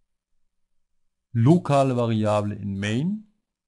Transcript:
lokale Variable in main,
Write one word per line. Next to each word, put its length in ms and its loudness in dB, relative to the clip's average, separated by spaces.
lokale 640 2
Variable 580 -2
in 240 -8
main, 540 -4